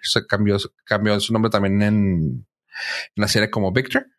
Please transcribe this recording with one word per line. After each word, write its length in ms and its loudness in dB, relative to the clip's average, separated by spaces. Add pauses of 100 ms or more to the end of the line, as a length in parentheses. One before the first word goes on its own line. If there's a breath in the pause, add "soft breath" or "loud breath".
Se 240 -2
cambió, 320 2 (260)
cambió 340 0
su 140 -4
nombre 180 0
también 300 2
en, 140 2
en 520 0 (680 loud breath)
la 120 -2
serie 220 2
como 240 -2
Victor. 340 -2 (120)